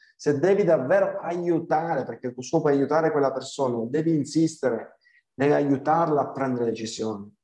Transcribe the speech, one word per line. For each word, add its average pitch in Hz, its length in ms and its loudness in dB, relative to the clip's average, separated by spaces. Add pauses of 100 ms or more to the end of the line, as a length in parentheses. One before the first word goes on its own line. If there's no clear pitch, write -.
(160)
se 143 200 0
devi 190 280 2
davvero 165 560 2
aiutare, 165 840 -2
perché 120 240 -10
il 123 60 -6
tuo 127 100 -12
scopo 151 240 0
è 143 60 4
aiutare 147 360 2
quella 139 220 2
persona, 127 540 -4
devi 160 280 0
insistere, 139 840 -2 (360)
devi 147 200 2
aiutarla 147 680 2
a 131 120 -2
prendere 127 340 -2
decisioni. 110 680 -6 (100)